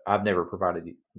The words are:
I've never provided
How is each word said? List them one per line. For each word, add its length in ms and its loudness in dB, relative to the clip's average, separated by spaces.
I've 160 4
never 220 2
provided 500 -2